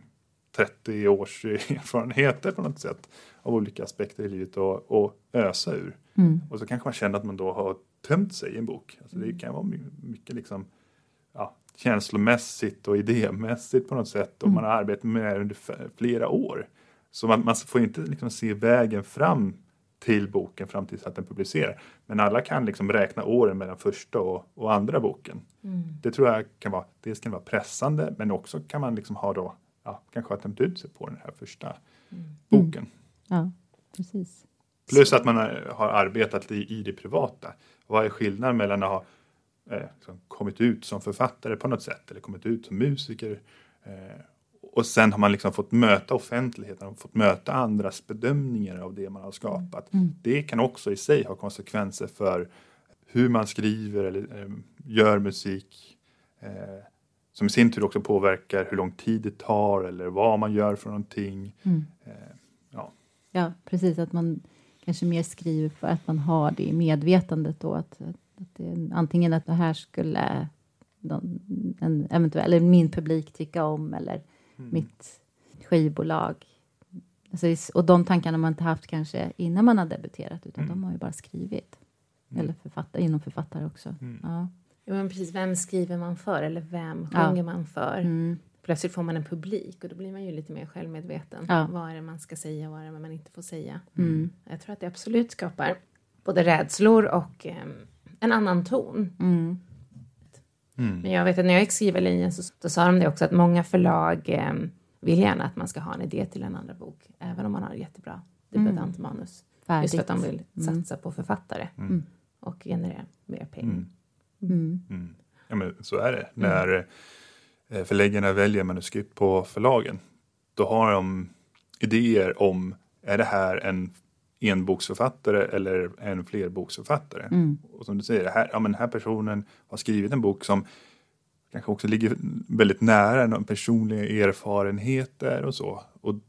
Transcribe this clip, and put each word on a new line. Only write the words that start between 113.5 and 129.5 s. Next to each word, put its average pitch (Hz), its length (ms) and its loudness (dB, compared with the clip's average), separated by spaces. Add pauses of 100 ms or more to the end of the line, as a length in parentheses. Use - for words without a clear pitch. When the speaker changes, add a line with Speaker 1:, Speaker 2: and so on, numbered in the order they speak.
Speaker 3:
pengar. 117 220 -6
Speaker 1:
Mm. 90 120 -6 (560)
Speaker 2:
Mm. 175 480 0
Speaker 1:
Mm. 87 260 -10 (320)
Ja, 110 80 -8
men 92 260 -2
så - 160 -4
är 117 140 2
det. 120 60 -2 (180)
Speaker 3:
Mm. 110 140 2
Speaker 1:
När, 92 380 2 (800)
eh, 101 140 -6
förläggarna 101 500 4
väljer 101 300 4
manuskript 92 520 -6
på 95 280 4
förlagen, 113 560 0 (540)
då 107 120 2
har 110 260 4
de 92 380 0 (500)
idéer 110 640 4
om, 92 340 2 (260)
är 101 160 0
det 113 60 4
här 95 340 0
en 95 360 -4 (460)
enboksförfattare 98 1040 0
eller 92 480 -2 (100)
en 95 240 -6
flerboksförfattare? 98 1000 -6
Speaker 2:
Mm. 160 340 2 (140)
Speaker 1:
Och - 140 -18
som 101 120 -4
du 101 60 -4
säger, 107 200 2
det 92 60 0
här, 113 220 2
ja, 110 80 -2
men 107 120 2
den 104 80 -2
här 120 80 0
personen 110 560 -2 (240)